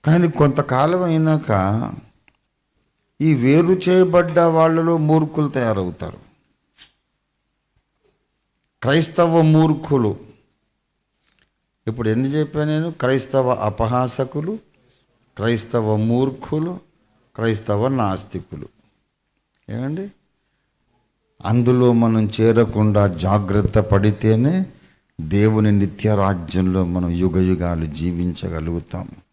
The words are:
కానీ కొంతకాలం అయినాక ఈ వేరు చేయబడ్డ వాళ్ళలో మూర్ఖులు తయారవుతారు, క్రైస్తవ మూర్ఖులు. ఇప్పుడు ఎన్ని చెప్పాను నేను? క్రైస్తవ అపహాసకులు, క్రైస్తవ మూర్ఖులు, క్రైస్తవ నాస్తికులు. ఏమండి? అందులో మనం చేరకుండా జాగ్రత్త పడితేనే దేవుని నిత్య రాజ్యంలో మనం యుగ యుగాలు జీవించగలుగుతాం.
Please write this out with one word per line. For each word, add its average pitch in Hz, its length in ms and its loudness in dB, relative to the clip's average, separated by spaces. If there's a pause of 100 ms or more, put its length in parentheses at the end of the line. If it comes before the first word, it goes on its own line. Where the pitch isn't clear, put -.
కానీ 170 260 4
కొంతకాలం 147 720 0
అయినాక 156 880 0 (1300)
ఈ 151 140 4
వేరు 139 320 4
చేయబడ్డ 180 760 2
వాళ్ళలో 165 580 2
మూర్ఖులు 151 500 0
తయారవుతారు, 92 680 -4 (2750)
క్రైస్తవ 165 600 2
మూర్ఖులు. 156 720 2 (1700)
ఇప్పుడు 113 200 -4
ఎన్ని 123 200 0
చెప్పాను 151 420 -2
నేను? 156 200 -2
క్రైస్తవ 131 600 -2
అపహాసకులు, 123 1080 -4 (760)
క్రైస్తవ 110 600 -2
మూర్ఖులు, 135 840 -2 (560)
క్రైస్తవ 107 540 -2
నాస్తికులు. 95 800 -6 (1000)
ఏమండి? 143 380 -8 (1400)
అందులో 123 480 2
మనం 113 380 2 (100)
చేరకుండా 107 680 2
జాగ్రత్త 95 720 0
పడితేనే 110 840 2 (560)
దేవుని 104 520 2
నిత్య 101 440 0
రాజ్యంలో 92 680 0
మనం 87 260 -4
యుగ 87 280 0
యుగాలు 87 480 -2
జీవించగలుగుతాం. 85 1200 -6 (240)